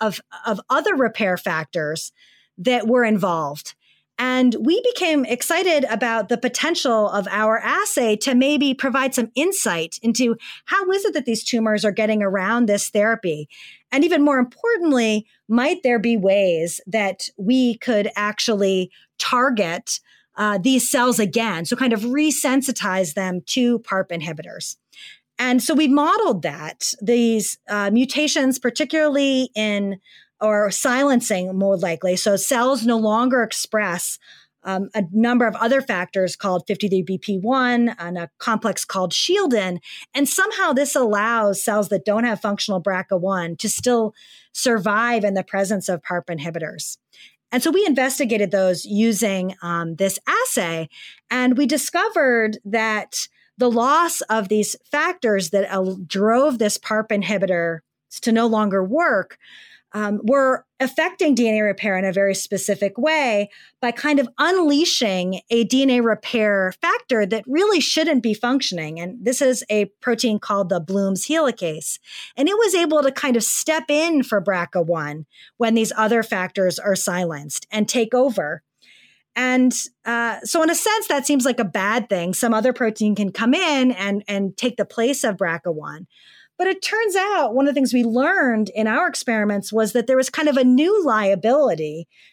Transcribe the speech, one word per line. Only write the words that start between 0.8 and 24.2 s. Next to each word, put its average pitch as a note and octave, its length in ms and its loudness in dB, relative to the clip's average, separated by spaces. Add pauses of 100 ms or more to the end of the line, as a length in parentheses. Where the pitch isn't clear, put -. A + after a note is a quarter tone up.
repair A3 420 0
factors D#3+ 720 -6 (460)
that A3+ 300 0
were A#3+ 180 4
involved. E3 680 -2 (480)
And B3+ 380 2
we E4 220 2 (120)
became D#4+ 300 0
excited D4+ 640 0
about A3 420 -2
the A#3+ 100 0
potential B3 720 0
of G3 220 -2
our G#3+ 280 2
assay B3+ 580 0
to C4 180 0
maybe C4+ 380 2
provide C4+ 420 -2
some A3+ 180 -2
insight A3 720 -2
into A#3 320 2 (300)
how F#4+ 260 0
is G4 140 0
it G#4 80 0
that C#4+ 120 -2
these A3+ 180 -2
tumors A3 420 0
are G#3 60 2
getting G#3+ 300 0
around G3+ 440 0
this G3+ 240 0
therapy? G#3 580 0 (460)
And C#4 100 4
even E4 180 4
more C#4+ 160 4
importantly, B3 880 0 (220)
might C4+ 360 0
there A#3+ 160 2
be A#3 180 2
ways F3+ 680 2
that G3 520 -4
we A#3+ 400 2
could G#3+ 400 0
actually G3+ 720 0 (260)
target, A#3 840 0 (340)
uh, G#3 260 0
these B3+ 300 2
cells B3 260 2
again? G#3 460 0
So A#3+ 140 -4
kind B3+ 160 2
of G#3 80 -2
resensitize B3 1120 0
them F#3 340 -4
to A#3+ 320 2
parp F#3+ 300 -4
inhibitors. E3 680 -10 (600)